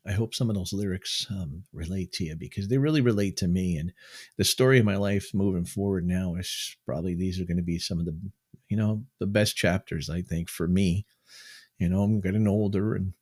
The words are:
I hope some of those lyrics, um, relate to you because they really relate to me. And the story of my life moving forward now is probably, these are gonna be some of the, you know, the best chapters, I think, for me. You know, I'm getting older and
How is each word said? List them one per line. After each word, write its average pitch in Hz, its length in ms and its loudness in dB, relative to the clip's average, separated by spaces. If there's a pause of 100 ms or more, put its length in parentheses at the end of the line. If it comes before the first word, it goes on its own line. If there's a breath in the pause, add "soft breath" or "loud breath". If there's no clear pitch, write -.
I 101 60 -4
hope 110 220 -2
some 120 140 0
of 104 80 0
those 90 160 -4
lyrics, 98 580 -4
um, 87 340 -6 (100)
relate 87 380 -6
to 92 120 -4
you 78 100 -6
because 98 340 -6
they 131 100 2
really 151 240 2
relate 104 340 2
to 95 100 0
me. 90 300 2
And 80 160 -4 (460 loud breath)
the 101 60 2
story 131 340 6
of 107 80 6
my 101 100 2
life 101 380 0
moving 95 320 2
forward 98 400 -2
now 90 300 0
is - 380 -8 (120)
probably, 87 280 -4
these 90 240 -2
are 90 60 -2
gonna 87 160 0
be 85 180 -2
some 85 220 -4
of 85 60 0
the, 80 120 -6 (520)
you 104 80 0
know, 107 260 0 (140)
the 101 80 -2
best 104 300 2
chapters, 82 520 0
I 85 140 -2
think, 85 260 -4
for - 180 -2
me. 92 380 4 (720 loud breath)
You - 140 2
know, 101 120 2
I'm 104 200 2
getting 104 260 2
older 101 460 2
and 95 280 -2